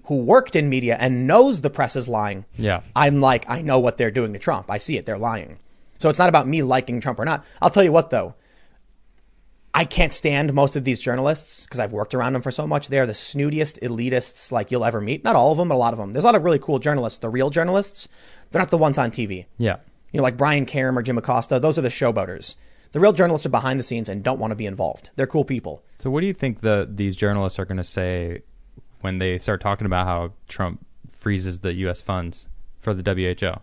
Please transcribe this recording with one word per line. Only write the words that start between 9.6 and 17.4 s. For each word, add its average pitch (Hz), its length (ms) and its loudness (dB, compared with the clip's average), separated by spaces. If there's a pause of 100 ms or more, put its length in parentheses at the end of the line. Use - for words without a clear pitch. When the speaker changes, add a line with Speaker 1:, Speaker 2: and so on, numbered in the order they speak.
Speaker 1:
I 165 100 4
can't 165 280 2
stand 143 420 0
most 143 220 4
of 135 80 -4
these 123 160 0
journalists 131 680 -2
'cause 123 140 -10
I've 104 120 -4
worked 104 220 -4
around 123 180 -2
them 127 100 -2
for 135 80 -6
so 151 160 -4
much. 147 220 -2
They 139 100 0
are 131 60 4
the 113 80 -2
snootiest 147 680 -2
elitists, 120 680 -4
like, 110 200 -2
you'll 120 160 0
ever 113 160 2
meet. 127 200 -4
Not 220 140 4
all 135 160 6
of 151 60 0
them, 175 100 2
but 151 60 2
a - 20 2
lot 117 160 4
of 113 60 -6
them. 101 160 -8
There's 151 100 0
a 233 40 6
lot 233 60 8
of 170 100 2
really 165 140 4
cool 139 200 -2
journalists, 127 400 -2
the 117 100 -8
real 131 220 0